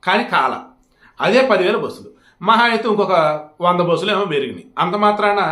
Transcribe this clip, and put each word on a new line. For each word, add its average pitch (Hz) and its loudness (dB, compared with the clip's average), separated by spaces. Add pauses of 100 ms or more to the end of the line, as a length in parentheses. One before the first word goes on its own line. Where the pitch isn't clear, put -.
కానీ 214 0 (100)
కాల. 131 0 (640)
అదే 202 2 (100)
పదివేల 196 2
బస్సులు, - -14 (320)
మహా 220 4
అయితే 226 -2
ఇంకొక 190 0 (520)
వంద 269 2 (100)
బస్సులు 190 0
ఏమో 202 -2 (100)
పెరిగినాయి, 123 -6 (180)
అంత 180 -4 (100)
మాత్రాన 208 0 (100)